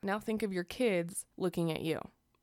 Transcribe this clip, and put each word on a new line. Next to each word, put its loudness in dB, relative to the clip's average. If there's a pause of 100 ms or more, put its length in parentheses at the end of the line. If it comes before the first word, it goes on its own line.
Now 0
think -2
of 0
your 0
kids 0 (100)
looking 2
at -2
you. -2 (420)